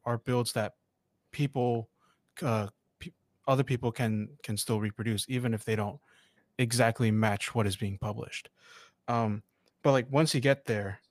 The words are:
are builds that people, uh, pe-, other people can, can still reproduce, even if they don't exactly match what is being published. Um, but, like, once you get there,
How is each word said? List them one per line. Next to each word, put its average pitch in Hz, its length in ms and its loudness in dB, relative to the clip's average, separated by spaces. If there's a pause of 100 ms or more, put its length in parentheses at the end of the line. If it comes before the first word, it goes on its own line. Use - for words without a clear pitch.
are 120 140 -2
builds 123 340 0
that 104 220 -4 (560)
people, 123 580 -2 (520)
uh, 110 260 0 (320)
pe-, - 120 -16 (360)
other 135 160 4
people 123 280 -2
can, 110 380 -2 (140)
can 110 120 -6
still 107 240 -2
reproduce, 107 480 -4
even 123 260 -2
if 107 120 -6
they 113 100 0
don't 104 240 -4 (600)
exactly 117 520 2
match 107 420 2
what 107 140 2
is 95 80 -2
being 98 240 -4
published. - 500 -8 (580)
Um, 113 360 0 (400)
but, 143 80 6
like, 127 180 4
once 151 240 4
you 131 80 0
get 139 240 2
there, 101 340 -2 (120)